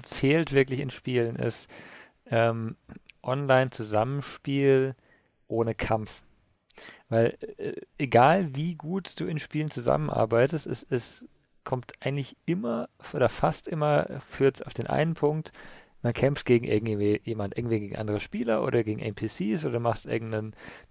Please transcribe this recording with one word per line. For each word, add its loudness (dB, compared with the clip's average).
fehlt 2
wirklich 2
in -6
Spielen -2
ist, -4
ähm, 0
Online-Zusammenspiel 2
ohne 0
Kampf. -4
Weil, 2
äh, -6
egal 4
wie -4
gut -8
du -4
in -4
Spielen -4
zusammenarbeitest, 0
es, -8
es -6
kommt -6
eigentlich -4
immer -2
oder 4
fast -2
immer 0
führt's 2
auf -12
den -4
einen 0
Punkt, -2
man 0
kämpft 0
gegen 6
irgendwie 2
jemand, -6
irgendwie 0
gegen -8
andere -2
Spieler -2
oder 2
gegen -4
N -6
P -4
Cs -2
oder -2
machst -2
irgendeinen, -4